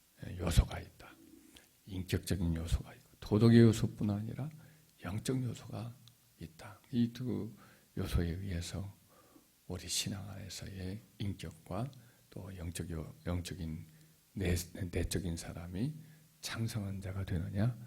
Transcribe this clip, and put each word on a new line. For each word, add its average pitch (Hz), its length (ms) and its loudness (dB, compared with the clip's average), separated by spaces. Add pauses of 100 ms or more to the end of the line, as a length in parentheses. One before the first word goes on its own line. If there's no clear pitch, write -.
(380)
요소가 - 420 4
있다. - 340 -16 (720)
인격적인 90 720 0
요소가 - 400 -2
있고 - 140 -20 (100)
도덕의 117 400 10
요소뿐 113 500 8
아니라 113 400 -4 (540)
영적 117 400 -2
요소가 117 500 -6 (460)
있다. - 400 -16 (120)
이 120 200 4
두 113 420 -4 (440)
요소에 90 320 2
의해서 95 640 -4 (760)
우리 90 200 -8
신앙 98 420 -4
안에서의 98 720 -10 (160)
인격과 98 720 -6 (400)
또 95 280 -12
영적 85 340 -6
요-, 80 240 -6 (100)
영적인 82 600 -4 (480)
내-, 90 220 0 (360)
내적인 85 460 -2
사람이 87 560 -6 (480)
장성한 101 600 -4
자가 95 220 -4
되느냐, 101 520 0 (120)